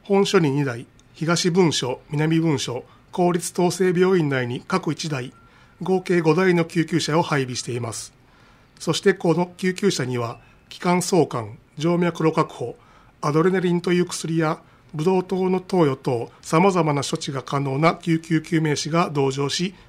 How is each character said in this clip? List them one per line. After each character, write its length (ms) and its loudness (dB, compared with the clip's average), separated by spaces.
本 220 2
署 120 2
に 140 4
二 140 0
台、 200 -8
東 360 0
分 220 4
署、 300 -4
南 280 0
分 200 0
署、 240 -8
公 200 2
立 220 -4
統 180 2
制 280 0
病 200 4
院 80 2
内 200 -2
に 200 -6
各 240 -2
一 180 -6
台、 240 -8
合 200 0
計 180 2
五 160 4
台 180 4
の 120 2
救 200 -2
急 140 -2
車 180 0
を 40 4
配 220 0
備 120 -8
し 80 -8
て 80 -10
い 80 -6
ま 140 -8
す。 200 -14
そ 140 -4
し 80 0
て、 140 2
こ 200 0
の 240 -2
救 160 -2
急 180 2
車 120 -2
に 140 -4
は 220 -6
気 120 -20
管 180 2
挿 280 4
管、 320 -8
静 180 0
脈 280 0
路 80 2
確 200 0
保、 220 -8
ア 100 0
ド 120 4
レ 60 4
ナ 120 0
リ 100 0
ン 80 2
と 140 -2
い 80 2
う 40 2
薬 320 -6
や 220 -2
ブ 120 -2
ド 120 4
ウ 60 0
糖 260 -2
の 120 0
投 240 2
与 100 2
等、 340 -4
様 300 4
々 220 2
な 80 0
処 140 -4
置 160 -8
が 100 -8
可 200 -4
能 180 -2
な 160 4
救 240 -2
急 220 -2
救 180 -2
命 160 0
士 140 -6
が 200 0
同 220 0
乗 180 -4
し、 240 -4